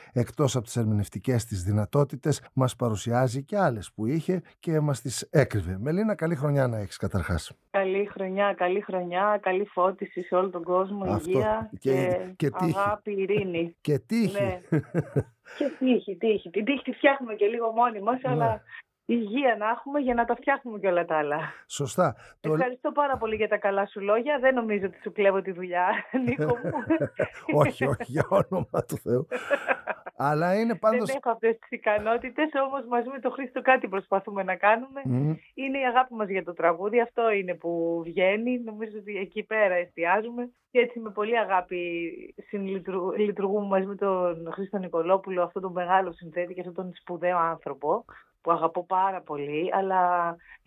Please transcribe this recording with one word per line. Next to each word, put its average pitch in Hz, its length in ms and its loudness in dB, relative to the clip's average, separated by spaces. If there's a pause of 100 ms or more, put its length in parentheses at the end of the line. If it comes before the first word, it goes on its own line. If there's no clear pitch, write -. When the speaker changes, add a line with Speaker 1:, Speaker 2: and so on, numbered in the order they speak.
(140)
Speaker 1:
εκτός 127 420 0
από 117 100 -2
τις - 100 -10
ερμηνευτικές 110 720 0
της 90 180 -6
δυνατότητες, 107 760 0 (120)
μας 131 220 2
παρουσιάζει 120 680 0
και 208 140 -4
άλλες 135 360 0
που 107 120 -4
είχε 165 360 0 (180)
και 156 200 0
μας 147 220 0
τις - 200 -6 (100)
έκρυβε. 98 500 2
Μελίνα, 185 340 0
καλή 165 200 -2
χρονιά 139 320 2
να 117 100 -2
έχεις 101 200 -8
καταρχάς. 90 540 -2 (180)
Speaker 2:
Καλή 196 360 0
χρονιά, 196 520 0
καλή 185 240 2
χρονιά, 185 600 0
καλή 190 240 0
φώτιση 190 560 0
σε 180 140 -2
όλο 190 140 4
τον 175 140 -6
κόσμο, 190 400 0
Speaker 1:
Αυτό. 104 260 -2
Speaker 2:
υγεία 120 400 0 (100)
Speaker 1:
Και, 131 100 -2
Speaker 2:
και 180 460 0
Speaker 1:
και 147 140 0
τύχη. 170 280 0
Speaker 2:
αγάπη, 208 340 -2
ειρήνη. 190 640 0
Speaker 1:
<laughs> - 60 -20
Και 147 180 0
τύχη. 208 420 0
Speaker 2:
Ναι. - 180 -2 (1000)
Και 294 80 0 (140)
τύχη, 233 380 2
τύχη. 208 320 0
Την 202 160 -2
τύχη 269 180 -2
τη 262 80 -6
φτιάχνουμε 254 420 2
και 202 120 0
λίγο 226 260 0
μόνοι 226 300 2
μας, 240 200 0
Speaker 1:
Ναι. 262 100 -2
Speaker 2:
αλλά 233 300 0 (440)
υγεία 233 540 2
να 214 100 0
έχουμε 277 300 -2
για 254 140 2
να 233 120 2
τα 233 100 0
φτιάχνουμε 240 440 -2
και 190 80 -2
όλα 170 180 2
τα 160 120 0
άλλα. 147 220 0 (280)
Speaker 1:
Σωστά. 143 480 0 (240)
Το 160 140 -2
Speaker 2:
Ευχαριστώ 254 380 0
πάρα 285 260 2
πολύ 220 180 -4
για 214 120 0
τα 208 100 2
καλά 196 300 0
σου - 120 -12
λόγια. 233 400 2
Δεν 262 140 4
νομίζω 214 320 0
ότι 185 180 -8
σου 202 80 -8
κλέβω 196 300 4
τη 190 100 -6
δουλειά, 180 360 0 (200)
<laughs> 254 180 -2
Νίκο 240 180 0 (200)
μου. - 80 -2 (460)
Speaker 1:
<laughs> - 440 0
Όχι, - 240 2
όχι, 143 260 -2
για 147 180 0
όνομα 185 580 0
του - 100 -6
Θεού. 123 300 -2 (880)
Αλλά 151 440 2
είναι 226 160 0
πάντως 220 320 2
Speaker 2:
Δεν 269 160 -2
έχω 254 60 0
αυτές 226 300 2
τις - 120 -20
ικανότητες, 240 800 0 (180)
όμως 269 220 -6
μαζί 240 200 0
με 269 100 -10
τον 240 120 -2
Χρήστο 262 300 -6
κάτι 262 260 4
προσπαθούμε 196 560 -4
να 185 120 -2
κάνουμε. 240 500 2
Speaker 1:
Μμμ. 135 280 0 (200)
Speaker 2:
Είναι 269 260 -4
η 269 60 0
αγάπη 254 280 2
μας 214 160 -4
για 190 140 -2
το 170 100 -8
τραγούδι, 175 480 2
αυτό 226 300 0
είναι 190 220 -2
που 170 520 -2
βγαίνει. 202 600 0
Νομίζω 214 340 -10
ότι 202 180 -10
εκεί 190 260 -6
πέρα 208 300 2
εστιάζουμε. 196 760 0 (220)
Και 240 80 4
έτσι 240 200 2
με 220 120 -8
πολύ 208 280 0
αγάπη 185 400 0 (680)
συνλειτουργου-, 190 720 -4
λειτουργούμε 202 500 0
μαζί 190 180 2
με 202 100 -6
τον 180 580 0
Χρήστο 196 240 -6
Νικολόπουλο, 180 640 0
αυτόν 175 180 -4
τον 185 100 -6
μεγάλο 180 420 2
συνθέτη 175 400 -6
και 180 60 -10
αυτόν 175 160 -10
τον 180 180 -8
σπουδαίο 175 440 -2
άνθρωπο, 165 680 -2 (360)
που 165 100 2
αγαπώ 165 340 0
πάρα 190 360 0
πολύ, 147 520 -4
αλλά 180 600 2 (320)